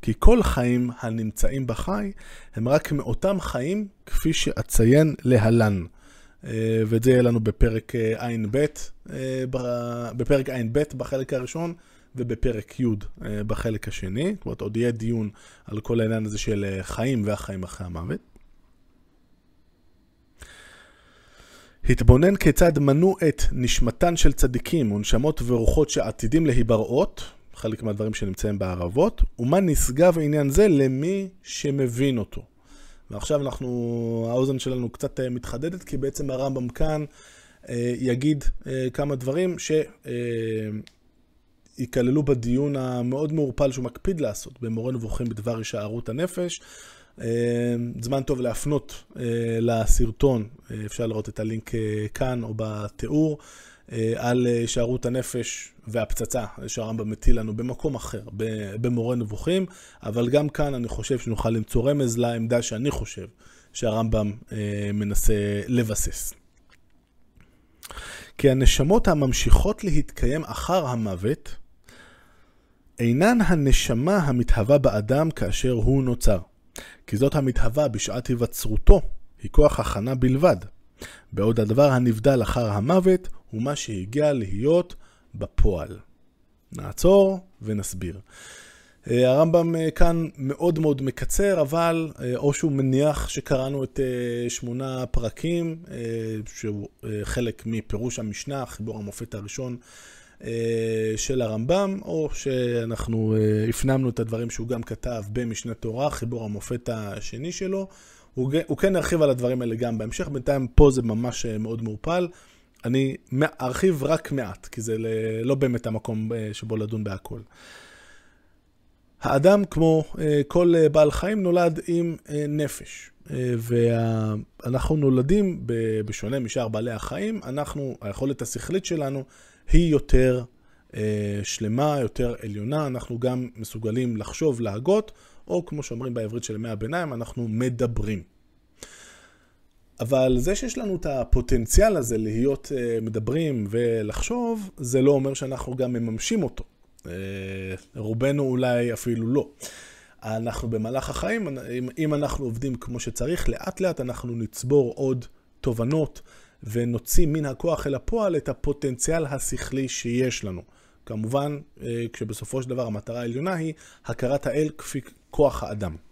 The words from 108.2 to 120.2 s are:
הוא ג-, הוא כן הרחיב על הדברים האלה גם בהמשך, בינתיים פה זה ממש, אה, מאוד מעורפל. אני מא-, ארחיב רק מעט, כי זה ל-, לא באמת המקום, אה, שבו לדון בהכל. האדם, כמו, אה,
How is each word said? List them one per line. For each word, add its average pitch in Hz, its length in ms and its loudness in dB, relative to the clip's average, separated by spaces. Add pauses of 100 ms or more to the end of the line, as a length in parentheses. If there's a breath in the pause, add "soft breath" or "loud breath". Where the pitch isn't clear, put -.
הוא 131 180 -2
ג-, 160 160 2
הוא 147 100 -2
כן 190 180 2
הרחיב 165 260 2
על 147 80 6
הדברים 123 320 0
האלה 117 140 -2
גם 117 220 -2
בהמשך, 113 300 -6
בינתיים 139 400 -2
פה 147 240 8
זה 127 100 0
ממש, 117 440 -2
אה, 110 120 -4
מאוד 113 260 -6
מעורפל. 160 440 -2 (580 loud breath)
אני 131 300 0 (160)
מא-, 135 140 2 (160)
ארחיב 135 420 0
רק 156 280 0
מעט, 113 360 -6
כי - 140 -10
זה 110 160 -2
ל-, 113 460 -4
לא 135 120 2
באמת 123 320 0
המקום, 110 460 -4
אה, 110 200 -6
שבו 110 240 -6
לדון 107 260 -4
בהכל. 101 360 -10 (1800 loud breath)
האדם, 185 440 4
כמו, 160 380 4 (160)
אה, 151 280 2